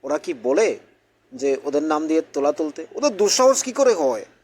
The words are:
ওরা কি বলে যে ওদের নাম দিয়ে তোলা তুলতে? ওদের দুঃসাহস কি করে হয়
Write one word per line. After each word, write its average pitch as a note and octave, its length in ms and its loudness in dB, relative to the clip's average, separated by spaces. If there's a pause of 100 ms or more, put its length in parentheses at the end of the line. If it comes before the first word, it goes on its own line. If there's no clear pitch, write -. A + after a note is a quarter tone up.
ওরা C#3 140 -4
কি E3 160 -6
বলে C3 460 0 (540)
যে C3+ 300 -2
ওদের C#3+ 200 -2
নাম D#3 240 -2
দিয়ে D#3+ 140 2
তোলা D3 300 -2
তুলতে? D#3 440 -6
ওদের B3+ 220 -2
দুঃসাহস B3+ 460 2
কি B3+ 80 -8
করে B3+ 220 2
হয় C3 320 -2 (180)